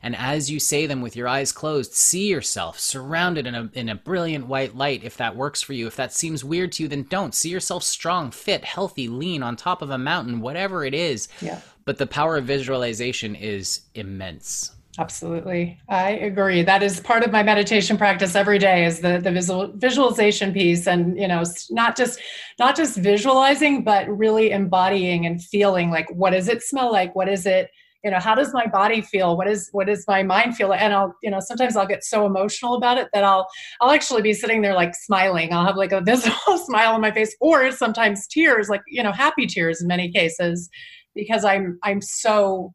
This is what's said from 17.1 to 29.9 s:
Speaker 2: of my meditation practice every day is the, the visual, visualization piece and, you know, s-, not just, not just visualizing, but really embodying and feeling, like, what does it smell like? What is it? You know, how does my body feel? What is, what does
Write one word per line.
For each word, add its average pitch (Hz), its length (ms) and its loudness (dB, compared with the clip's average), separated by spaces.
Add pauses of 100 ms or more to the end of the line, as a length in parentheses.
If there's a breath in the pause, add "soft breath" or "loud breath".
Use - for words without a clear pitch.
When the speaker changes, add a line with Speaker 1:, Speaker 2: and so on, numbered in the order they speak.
Speaker 2:
of 226 100 0
my 214 100 6
meditation 208 540 2
practice 190 380 2
every 202 220 4
day 185 280 6
is 165 160 -2
the, 175 180 2
the 185 120 0
visual, 185 440 -2
visualization 220 760 2
piece 175 340 2
and, 175 320 2
you 196 80 0
know, 170 140 0
s-, - 300 -6
not 233 260 0
just, 247 240 -2 (360 loud breath)
not 254 200 4
just - 180 0
visualizing, 262 880 4
but 208 240 2
really 220 440 2
embodying 185 760 2
and 170 180 -4
feeling, 196 460 2
like, 165 220 -2
what 180 180 2
does 185 180 2
it 226 160 0
smell 262 260 -2
like? 185 260 2
What 190 120 0
is 196 180 -2
it? 190 240 2 (340 soft breath)
You 202 80 -2
know, 180 80 2
how 220 160 2
does 262 180 0
my 240 140 0
body 214 340 2
feel? 185 340 0
What 185 140 -2
is, 208 240 -2
what 196 140 0
does 208 200 -2